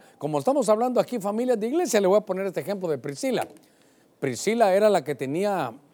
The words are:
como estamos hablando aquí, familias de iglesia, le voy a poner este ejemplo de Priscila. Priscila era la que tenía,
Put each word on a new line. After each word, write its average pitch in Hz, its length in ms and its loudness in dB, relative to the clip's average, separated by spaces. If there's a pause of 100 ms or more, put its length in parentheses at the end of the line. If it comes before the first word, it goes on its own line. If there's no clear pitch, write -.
(180)
como 147 220 -4
estamos 254 300 0
hablando 233 300 2
aquí, 233 200 -2
familias 220 400 -2
de 214 80 -4
iglesia, 262 320 0
le 196 80 4
voy 196 100 6
a 208 40 4
poner 190 240 -6
este 180 160 -4
ejemplo 180 260 -6
de 147 120 -2
Priscila. 147 480 -4 (720)
Priscila 190 560 2
era 214 140 6
la 180 140 2
que 147 120 -4
tenía, 151 580 -2 (200)